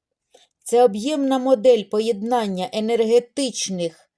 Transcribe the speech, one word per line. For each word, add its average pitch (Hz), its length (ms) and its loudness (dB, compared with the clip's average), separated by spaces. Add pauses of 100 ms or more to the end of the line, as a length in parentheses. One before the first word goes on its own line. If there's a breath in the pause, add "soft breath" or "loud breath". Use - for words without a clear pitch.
(640 soft breath)
це 240 200 4
об'ємна 262 560 0
модель 254 440 2
поєднання 214 920 -4
енергетичних 220 1400 -2